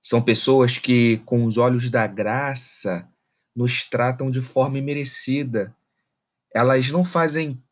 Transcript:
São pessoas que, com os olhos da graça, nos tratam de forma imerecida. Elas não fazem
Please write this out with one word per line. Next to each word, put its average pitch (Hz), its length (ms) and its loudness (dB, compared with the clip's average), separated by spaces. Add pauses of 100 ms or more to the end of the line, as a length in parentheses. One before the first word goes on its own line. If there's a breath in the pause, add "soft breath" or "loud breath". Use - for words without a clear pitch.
São 120 220 0
pessoas 123 560 4
que, 120 460 4
com 120 200 0
os 110 140 0
olhos 123 320 2
da 117 160 0
graça, 104 1000 -6 (460)
nos 123 300 -2
tratam 127 460 -2
de 127 100 -2
forma 135 380 0
imerecida. 139 1000 -4 (760)
Elas 131 360 2
não 175 140 2
fazem 160 680 -2